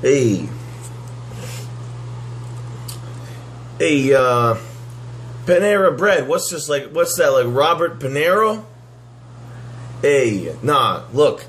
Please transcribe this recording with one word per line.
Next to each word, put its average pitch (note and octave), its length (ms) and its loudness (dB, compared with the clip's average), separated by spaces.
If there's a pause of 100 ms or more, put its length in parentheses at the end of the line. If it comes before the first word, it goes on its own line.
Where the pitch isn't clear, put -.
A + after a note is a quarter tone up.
Hey. A#2+ 460 4 (3250)
Hey, C#3 340 4
uh, A#2+ 440 4 (880)
Panera F#3 520 4
Bread. E3+ 300 4
What's F3 220 0
this, D3 180 -8
like, C#3 240 -2
what's E3 240 0
that, D#3+ 140 4
like, C3 180 4
Robert D3+ 540 2
Panero? F#3 640 2 (1400)
Hey, A2+ 600 2
nah, A#2 420 2 (100)
look. C3+ 360 2